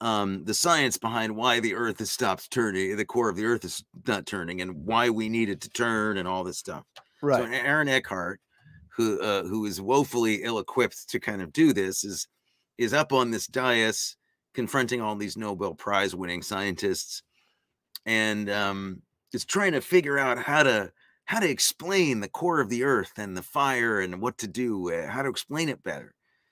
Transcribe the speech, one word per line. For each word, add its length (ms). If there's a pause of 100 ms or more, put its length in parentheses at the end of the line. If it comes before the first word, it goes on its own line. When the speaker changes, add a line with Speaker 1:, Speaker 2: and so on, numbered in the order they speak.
Speaker 1:
Um, 440
the 100
science 420
behind 400
why 240
the 140
Earth 240
has 120
stopped 400
turning, 460
the 80
core 240
of 80
the 80
Earth 220
is 180 (220)
not 180
turning, 380
and 120 (120)
why 240
we 180
need 220
it 100
to 80
turn, 480
and 100
all 160
this 140
stuff. 280 (380)
Speaker 2:
Right. 140
Speaker 1:
So 80
Aaron 420
Eckhart, 540 (560)
who, 240
uh, 240
who 220
is 120
woefully 640
ill-equipped 680
to 100
kind 220
of 100
do 220
this, 280
is, 260 (500)
is 160
up 180
on 180
this 160
dais 680 (380)
confronting 480
all 140
these 200
Nobel 380
Prize 420
winning 240
scientists, 800 (840)
and, 420
um, 540 (320)
is 100
trying 280
to 100
figure 360
out 200
how 240
to, 280 (360)
how 140
to 100
explain 680
the 80
core 320
of 100
the 140
Earth 340
and 180
the 60
fire 580
and 220
what 160
to 100
do, 420
uh, 180
how 120
to 80
explain 400
it 140
better. 320 (380)